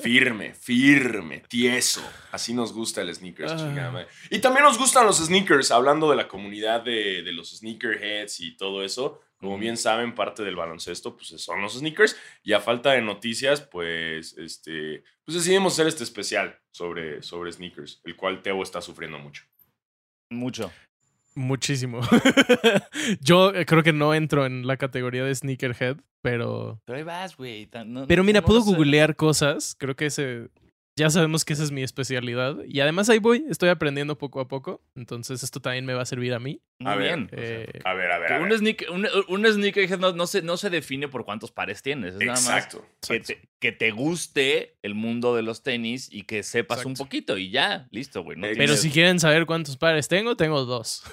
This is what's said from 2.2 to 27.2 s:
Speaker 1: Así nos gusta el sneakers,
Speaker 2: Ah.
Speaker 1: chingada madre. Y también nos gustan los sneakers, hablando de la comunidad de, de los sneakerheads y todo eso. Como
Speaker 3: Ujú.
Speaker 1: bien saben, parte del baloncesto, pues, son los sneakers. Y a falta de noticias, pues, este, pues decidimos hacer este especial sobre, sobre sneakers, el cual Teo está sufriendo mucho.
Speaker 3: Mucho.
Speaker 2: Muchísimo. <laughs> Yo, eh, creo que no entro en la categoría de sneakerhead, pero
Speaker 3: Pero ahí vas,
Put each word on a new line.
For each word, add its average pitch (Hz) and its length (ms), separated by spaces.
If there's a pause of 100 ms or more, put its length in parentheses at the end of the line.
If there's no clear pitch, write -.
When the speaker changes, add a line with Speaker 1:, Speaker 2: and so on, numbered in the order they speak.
Speaker 1:
Así 107 220
nos 113 200
gusta 110 280
el 90 120
sneakers, 90 380
Speaker 2:
Ah. 165 60
Speaker 1:
chingada 143 340
madre. 87 160 (240)
Y 208 80
también 262 240
nos 269 160
gustan 254 260
los 196 180
sneakers, 165 480
hablando 147 380
de 139 60
la 110 120
comunidad 104 540
de, 104 420
de 87 80
los 82 260
sneakerheads 107 840
y 82 180
todo 98 260
eso. 127 380 (160)
Como 98 160
Speaker 3:
Ujú. 98 80
Speaker 1:
bien 117 160
saben, 117 380
parte 104 280
del 92 140
baloncesto, 85 580
pues, - 140 (120)
son 90 200
los 110 160
sneakers. 156 400 (260)
Y 101 100
a 104 60
falta 120 320
de 127 100
noticias, 117 600
pues, 82 760
este, 78 680 (200)
pues 160 140
decidimos 185 360
hacer 160 140
este 151 160
especial 101 560 (120)
sobre, 82 520
sobre 87 300
sneakers, 85 500
el 85 140
cual 95 240
Teo 98 200
está 87 200
sufriendo 80 360
mucho. 71 280 (840)
Speaker 3:
Mucho. 120 440 (640)
Speaker 2:
Muchísimo. 127 640
<laughs> 240 1200
Yo, 180 320
eh, 180 120
creo 160 180
que 160 100
no 151 200
entro 156 320
en 127 220
la 135 80
categoría 123 480
de 135 100
sneakerhead, 131 640 (240)
pero 113 640
Speaker 3:
Pero 120 120
ahí 151 60
vas, 170 340